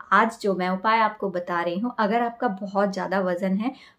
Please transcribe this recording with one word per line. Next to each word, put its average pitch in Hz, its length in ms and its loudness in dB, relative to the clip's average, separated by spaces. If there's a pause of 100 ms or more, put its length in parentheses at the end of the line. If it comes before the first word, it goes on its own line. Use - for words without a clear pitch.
(120)
आज 220 300 4
जो 196 140 2
मैं 180 140 0
उपाय 220 300 2
आपको 208 300 0
बता 175 320 -2
रही 175 180 -2
हूँ, 247 200 -4
अगर 220 220 2
आपका 240 260 -2
बहुत 196 460 -2
ज़्यादा 185 260 -2
वज़न 185 380 0
है, 233 180 -4 (240)